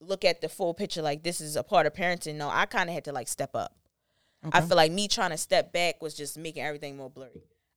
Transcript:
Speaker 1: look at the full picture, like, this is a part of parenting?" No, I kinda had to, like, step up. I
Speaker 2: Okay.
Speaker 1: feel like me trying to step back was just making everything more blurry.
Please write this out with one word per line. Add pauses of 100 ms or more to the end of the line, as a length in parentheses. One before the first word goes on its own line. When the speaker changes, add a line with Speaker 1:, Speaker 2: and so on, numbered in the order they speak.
Speaker 1:
look
at
the
full
picture,
like,
this
is
a
part
of
parenting?"
No,
I
kinda
had
to,
like,
step
up. (640)
I (100)
Speaker 2:
Okay.
Speaker 1:
feel
like
me
trying
to
step
back
was
just
making
everything
more
blurry. (340)